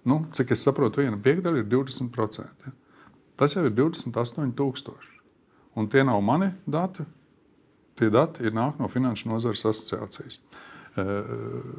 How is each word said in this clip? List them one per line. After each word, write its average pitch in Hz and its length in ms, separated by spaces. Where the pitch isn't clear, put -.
Nu, 156 280
cik 127 180
es - 140
saprotu, 135 360
viena 117 160
piekdaļa 160 400
ir 104 120
divdesmit 127 420
procenti, 107 540
ja? 135 60
Tas 147 180
jau 180 100
ir 113 80
divdesmit 127 440
astoņi 120 360
tūkstoši. - 600
Un 107 140
tie 135 140
nav 113 180
mani 160 300
dati, 165 400
tie 113 120
dati 131 360
ir 107 80
nāk 123 240
no 113 100
Finanšu 123 420
nozares 113 360
asociācijas. - 720
Eh, 98 60